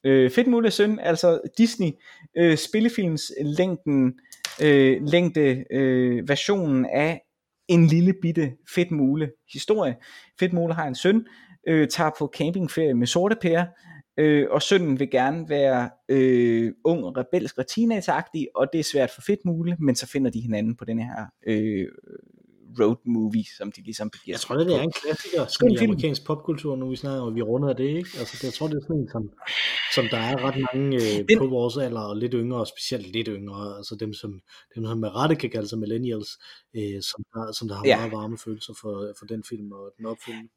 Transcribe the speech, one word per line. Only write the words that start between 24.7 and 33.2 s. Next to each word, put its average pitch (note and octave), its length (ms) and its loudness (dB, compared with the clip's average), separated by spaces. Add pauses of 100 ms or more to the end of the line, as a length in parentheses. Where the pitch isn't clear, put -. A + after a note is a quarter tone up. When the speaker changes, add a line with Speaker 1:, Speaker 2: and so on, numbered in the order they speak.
Speaker 2:
er C3 100 4
en D#3+ 100 -2 (100)
klassiker E3 360 -4
sådan C3+ 120 -2
Speaker 1:
Skøn A#3+ 220 4
Speaker 2:
i F#3 60 2
Speaker 1:
film. G#3+ 120 4
Speaker 2:
amerikansk D3+ 360 -2
popkultur, D3+ 500 -4
nu C3 140 -6
vi B2+ 60 -4
snakker, C3+ 260 -6
og A#2 120 -4
vi A#2 80 -2
runder B2+ 260 0
af A#2+ 80 0
det, B2+ 120 -2
ikke? F3 200 -4 (100)
Altså, A#2+ 220 -10
det, - 40 -8
jeg B2+ 80 -4
tror, D#3 160 -6
det D3+ 80 -4
er C#3 40 -2
sådan D#3+ 160 -4
en, C3 160 -2
som, A2 180 -6 (640)
som B2+ 160 2
der A#2+ 80 -2
er B2 260 -2
ret C3 120 -2 (180)
mange, C3+ 220 0
øh, G#2 320 0
Speaker 1:
Den A3 100 6
Speaker 2:
på C3+ 80 2
vores A#2+ 300 -2
alder A#2+ 240 -4
og G#2 160 -6
lidt A#2+ 180 -4
yngre, A#2+ 260 -2
og G#2+ 60 -2
specielt G2 460 -10
lidt A2 180 -4